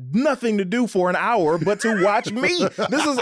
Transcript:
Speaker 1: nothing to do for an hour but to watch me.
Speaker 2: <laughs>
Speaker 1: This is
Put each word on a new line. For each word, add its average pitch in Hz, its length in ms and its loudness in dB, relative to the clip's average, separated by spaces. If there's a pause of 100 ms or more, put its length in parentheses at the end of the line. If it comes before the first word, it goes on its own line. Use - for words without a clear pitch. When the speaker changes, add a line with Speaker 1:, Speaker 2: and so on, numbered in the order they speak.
(120)
Speaker 1:
nothing 240 460 0
to 196 60 0
do 226 240 0
for 180 200 0
an 180 60 0
hour 175 440 2
but 196 220 0
to 220 220 0
watch 208 300 0
me. 311 400 0
Speaker 2:
<laughs> - 180 -4
Speaker 1:
This 302 160 0
is 269 160 0